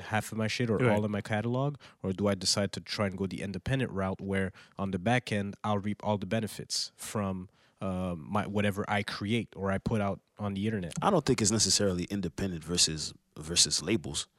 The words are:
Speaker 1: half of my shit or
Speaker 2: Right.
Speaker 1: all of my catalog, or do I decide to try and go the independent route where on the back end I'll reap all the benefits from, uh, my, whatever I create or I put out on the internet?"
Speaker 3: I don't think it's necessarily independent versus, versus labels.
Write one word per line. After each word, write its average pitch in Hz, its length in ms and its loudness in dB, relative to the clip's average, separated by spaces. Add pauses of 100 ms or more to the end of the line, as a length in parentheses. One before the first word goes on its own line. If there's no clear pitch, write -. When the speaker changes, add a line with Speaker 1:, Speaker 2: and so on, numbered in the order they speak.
(100)
Speaker 1:
half 107 200 0
of 107 80 -6
my 110 80 0
shit 113 240 0
or 104 60 4
Speaker 2:
Right. 120 140 4
Speaker 1:
all 104 140 4
of 107 60 -2
my 104 120 -2
catalog, 123 540 -2 (280)
or 95 80 0
do 101 160 2
I 101 80 4
decide 98 380 2
to 90 60 -8
try 104 280 -2
and 95 100 -6
go 98 80 0
the - 160 -4
independent 101 480 -2
route 95 300 -2
where 95 320 0 (260)
on 95 140 -2
the 92 80 0
back 117 320 2
end 101 320 -2
I'll 107 140 2
reap 104 280 -4
all 104 120 2
the 95 80 -6
benefits - 680 -4
from, 95 520 -4 (320)
uh, 92 360 -2
my, 85 300 -2
whatever 101 420 0
I 104 140 2
create 107 540 -2
or 98 160 0
I 98 60 2
put 110 220 0
out 98 200 0 (180)
on 101 160 -2
the 98 120 0
internet?" 101 260 -2 (100)
Speaker 3:
I 175 80 4
don't 175 160 6
think 123 160 4
it's 101 80 4
necessarily 95 540 4
independent 92 580 -4
versus, 78 500 0 (260)
versus 80 440 2
labels. 76 440 -2 (120)